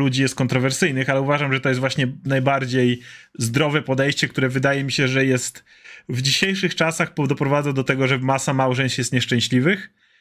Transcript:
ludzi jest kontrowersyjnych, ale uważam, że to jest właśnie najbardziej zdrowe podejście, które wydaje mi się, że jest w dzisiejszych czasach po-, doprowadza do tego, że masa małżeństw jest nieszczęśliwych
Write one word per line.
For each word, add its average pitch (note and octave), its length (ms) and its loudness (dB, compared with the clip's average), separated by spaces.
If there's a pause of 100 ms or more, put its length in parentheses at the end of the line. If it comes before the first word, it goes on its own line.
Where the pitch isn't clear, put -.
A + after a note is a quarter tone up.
ludzi C3 180 2
jest C3 120 0
kontrowersyjnych, C3 760 0
ale C3+ 100 2
uważam, C#3+ 320 0
że C3 80 0
to C#3 80 -2
jest B2+ 120 0
właśnie C3 280 0 (160)
najbardziej C3 760 2 (380)
zdrowe C3+ 440 0
podejście, C3+ 460 0
które C3 200 0
wydaje C3+ 360 0
mi C3 80 -4
się, C3+ 160 2
że C3+ 180 2
jest - 380 -2 (440)
w B2+ 140 -4
dzisiejszych F#3+ 520 0
czasach D#3+ 400 -2
po-, C#3+ 120 0
doprowadza C#3+ 460 0
do C3 120 0
tego, C3+ 240 0
że C3+ 100 0
masa C3+ 360 0
małżeństw C3 440 0
jest B2 140 -4
nieszczęśliwych B2+ 800 0 (300)